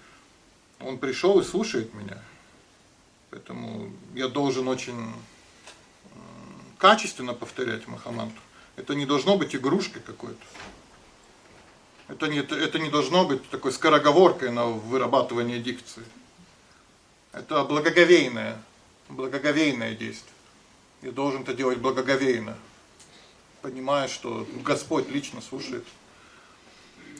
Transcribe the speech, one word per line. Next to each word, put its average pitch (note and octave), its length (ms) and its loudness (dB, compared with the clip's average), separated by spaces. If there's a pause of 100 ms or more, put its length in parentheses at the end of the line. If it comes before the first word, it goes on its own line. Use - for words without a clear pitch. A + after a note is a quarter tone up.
(800)
Он B2+ 180 -8
пришел D3+ 420 4
и - 40 -2
слушает C3 500 -4
меня. G#2 240 -12 (1120)
Поэтому A2+ 640 -12 (220)
я C3 140 -4
должен C3 400 0
очень, B2+ 300 -4
м, A2+ 160 -10 (1600)
качественно C3+ 560 6
повторять A2+ 520 -6
Махамантру. A2+ 540 -10 (360)
Это C#3+ 180 -4
не C#3+ 120 -2
должно D3 300 4
быть D#3 180 -2
игрушкой C#3 480 -2
какой-то. - 420 -14 (1600)
Это D3+ 200 -6
не, D3 100 0
это D3+ 400 -2
не D#3+ 100 -2
должно D3+ 380 4
быть - 240 -2
такой C3+ 220 -4
скороговоркой D3 800 6
на A#2+ 160 0
вырабатывание A#2+ 920 0
дикции. A#2 460 -10 (1300)
Это - 320 0
благоговейное, D3 960 4 (480)
благоговейное C3+ 840 0
действие. A2 380 -12 (720)
Я B2+ 100 -10
должен C3+ 300 -2
это C3+ 100 -6
делать B2 260 0
благоговейно, B2+ 800 0 (1040)
понимая, C3 480 -2
что - 380 -8 (180)
Господь - 460 -2
лично C3 320 -6
слушает. - 420 -10 (1400)